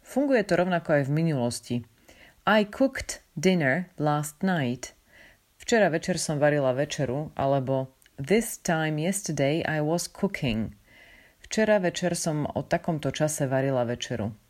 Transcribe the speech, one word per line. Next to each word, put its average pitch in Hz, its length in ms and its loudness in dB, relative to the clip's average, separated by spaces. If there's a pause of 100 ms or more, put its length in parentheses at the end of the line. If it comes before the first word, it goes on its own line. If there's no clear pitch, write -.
Funguje 269 480 2
to 175 80 2
rovnako 170 400 2
aj 143 80 4
v 135 80 -2
minulosti. 139 640 0 (720)
I 214 160 4
cooked - 560 -2 (160)
dinner 170 640 2
last 147 400 -2
night. 147 560 -2 (640)
Včera 202 360 2
večer 165 240 -2
som 147 240 -2
varila 143 320 4
večeru, 143 640 -2
alebo 135 560 0 (240)
this 196 400 0
time 156 400 0
yesterday 151 640 0
I 156 160 -2
was 156 320 -2
cooking. 120 640 -4 (640)
Včera 214 400 2
večer 175 400 0
som 151 320 -2
o - 160 -4
takomto 156 480 -2
čase 151 320 0
varila 131 400 0
večeru. 120 480 -4 (160)